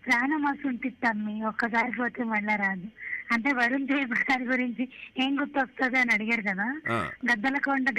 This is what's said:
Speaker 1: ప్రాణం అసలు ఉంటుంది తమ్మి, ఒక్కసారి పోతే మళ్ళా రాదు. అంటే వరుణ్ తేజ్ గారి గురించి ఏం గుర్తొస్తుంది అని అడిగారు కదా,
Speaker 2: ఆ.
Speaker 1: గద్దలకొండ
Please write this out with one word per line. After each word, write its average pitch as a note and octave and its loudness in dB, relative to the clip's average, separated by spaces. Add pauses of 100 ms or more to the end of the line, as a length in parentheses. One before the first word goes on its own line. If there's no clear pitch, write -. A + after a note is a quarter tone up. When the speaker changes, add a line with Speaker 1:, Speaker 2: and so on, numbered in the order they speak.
Speaker 1:
ప్రాణం C#4 2
అసలు C#4+ -2
ఉంటుంది B3+ -4 (100)
తమ్మి, G#3+ -2
ఒక్కసారి A3+ 0
పోతే A#3+ -2
మళ్ళా G#3+ 0
రాదు. G3 -2 (460)
అంటే A#3 2
వరుణ్ B3+ 2
తేజ్ C4+ 0
గారి B3+ 2
గురించి B3 0 (300)
ఏం C4+ 2
గుర్తొస్తుంది C4 0
అని A#3+ 4
అడిగారు A3 0
కదా, G#3 -2 (100)
Speaker 2:
ఆ. A2 0 (220)
Speaker 1:
గద్దలకొండ C4+ 2